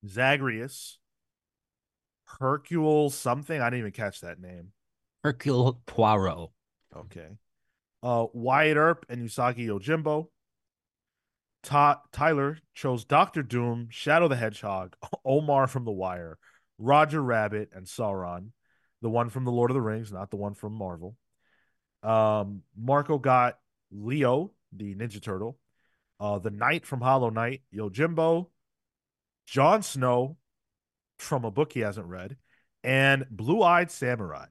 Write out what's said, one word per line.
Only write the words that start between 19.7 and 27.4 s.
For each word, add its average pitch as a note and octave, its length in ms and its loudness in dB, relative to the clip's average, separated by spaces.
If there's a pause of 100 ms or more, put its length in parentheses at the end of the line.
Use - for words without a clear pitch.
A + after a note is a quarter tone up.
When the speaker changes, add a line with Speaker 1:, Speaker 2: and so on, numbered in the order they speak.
Speaker 1:
of C3 40 0
the C3+ 60 0
Rings, A2 300 -4
not F#2+ 200 -10
the - 40 -8
one G2+ 200 -6
from G#2+ 180 -12
Marvel. F#2 420 -10 (840)
Um, G#2+ 640 2 (140)
Marco C#3 400 2
got B2+ 400 2 (340)
Leo, C3 600 0 (240)
the G2+ 200 -10
Ninja G#2 260 -10
Turtle, G#2+ 360 -8 (600)
uh, G#2 200 -2
the G2+ 120 -6
Knight A#2+ 340 0
from C3 140 -8
Hollow B2+ 300 4
Knight, A#2 320 -4 (120)